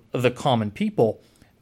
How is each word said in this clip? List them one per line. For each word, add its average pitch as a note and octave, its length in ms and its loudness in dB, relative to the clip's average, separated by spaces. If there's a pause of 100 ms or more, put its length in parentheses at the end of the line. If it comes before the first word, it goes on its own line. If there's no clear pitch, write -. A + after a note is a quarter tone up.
(120)
the B2 200 0
common A#2 400 0
people, C#3 500 0 (400)